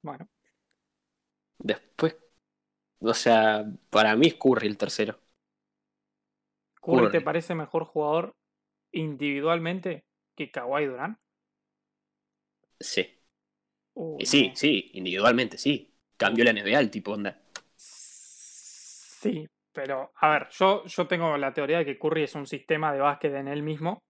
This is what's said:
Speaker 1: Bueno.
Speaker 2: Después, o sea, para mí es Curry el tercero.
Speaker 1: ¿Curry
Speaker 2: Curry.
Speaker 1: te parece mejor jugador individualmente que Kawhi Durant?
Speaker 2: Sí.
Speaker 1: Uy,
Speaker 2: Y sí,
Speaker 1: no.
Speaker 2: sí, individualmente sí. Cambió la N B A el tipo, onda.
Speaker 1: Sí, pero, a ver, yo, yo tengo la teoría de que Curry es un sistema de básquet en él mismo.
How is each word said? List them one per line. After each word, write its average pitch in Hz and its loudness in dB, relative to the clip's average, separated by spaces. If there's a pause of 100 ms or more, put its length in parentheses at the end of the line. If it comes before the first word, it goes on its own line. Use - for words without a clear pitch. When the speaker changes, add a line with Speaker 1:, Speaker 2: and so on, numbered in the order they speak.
Speaker 1:
Bueno. 147 -14 (1300)
Speaker 2:
Después, - -4 (840)
o 113 2
sea, 110 4 (260)
para 107 6
mí 139 6
es - 0
Curry 117 4
el 104 -2
tercero. 107 -2 (1600)
Speaker 1:
¿Curry - 4
Speaker 2:
Curry. 104 2
Speaker 1:
te 165 4
parece 165 -2
mejor 160 -4
jugador 156 -2 (580)
individualmente 160 -2 (320)
que 147 -10
Kawhi 139 -2
Durant? 135 -8 (1600)
Speaker 2:
Sí. - -4 (760)
Speaker 1:
Uy, 160 -8
Speaker 2:
Y 131 -2
sí, 135 4
Speaker 1:
no. - -16
Speaker 2:
sí, 135 0
individualmente 101 0
sí. - -2 (240)
Cambió 113 2
la 120 6
N 104 0
B 101 2
A 147 4
el 113 2
tipo, 101 -8
onda. 101 -8 (360)
Speaker 1:
Sí, - -12 (260)
pero, 135 -8
a 156 4
ver, 147 2
yo, 190 2
yo 180 -4
tengo 165 0
la 139 -2
teoría 151 0
de 165 2
que 139 -6
Curry 156 0
es - -8
un 143 -8
sistema 151 -2
de 139 0
básquet 143 2
en 139 -6
él 147 -4
mismo. 156 -4 (120)